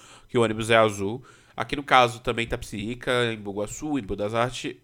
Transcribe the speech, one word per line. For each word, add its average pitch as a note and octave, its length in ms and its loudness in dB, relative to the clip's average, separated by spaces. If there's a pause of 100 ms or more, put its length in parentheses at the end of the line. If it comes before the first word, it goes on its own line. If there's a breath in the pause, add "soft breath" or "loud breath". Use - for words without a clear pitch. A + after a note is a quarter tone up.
(300 loud breath)
que - 80 0
o A#2 60 6
ônibus A2 260 -2
é A#2 80 6
azul. G#2+ 460 2 (340 loud breath)
Aqui B2 180 -4
no C#3+ 60 4
caso B2 380 4
também A#2 260 -2
Itapecerica, A#2+ 880 -4
Embu G2+ 180 -10
Guaçu, G#2 460 -6
Embu G2+ 180 -6
das G#2 200 -4
Artes. B2 480 -4